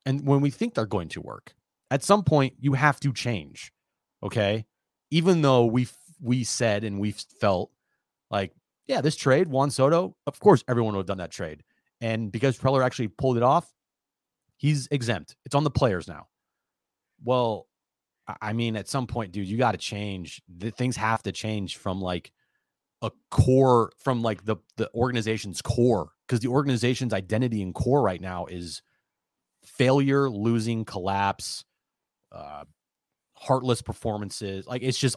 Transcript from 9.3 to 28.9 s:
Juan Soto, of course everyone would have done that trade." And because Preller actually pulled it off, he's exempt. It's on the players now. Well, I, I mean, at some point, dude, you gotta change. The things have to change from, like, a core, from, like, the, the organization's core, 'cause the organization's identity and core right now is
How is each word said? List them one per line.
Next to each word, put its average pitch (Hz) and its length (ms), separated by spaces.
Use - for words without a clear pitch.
Juan 139 220
Soto, 165 460
of - 140
course 185 300
everyone 117 240
would 98 60
have 92 80
done 95 100
that 85 140
trade." 78 300
And 113 320
because 120 260
Preller 131 280
actually 123 240
pulled 131 260
it 117 80
off, 147 260
he's 143 360
exempt. 117 440
It's - 100
on 143 100
the 143 60
players 95 360
now. 78 200
Well, 120 460
I, - 140
I 107 120
mean, 113 240
at 98 100
some 131 200
point, 107 260
dude, 98 140
you 104 100
gotta 117 200
change. 101 720
The 90 240
things 127 240
have 110 280
to 95 100
change 107 420
from, 95 260
like, 90 300
a 110 100
core, 127 720
from, 123 220
like, 107 240
the, 107 100
the 110 180
organization's 110 680
core, 117 480
'cause 120 120
the - 80
organization's 123 640
identity 107 480
and 92 140
core 135 260
right 92 200
now 90 260
is 87 340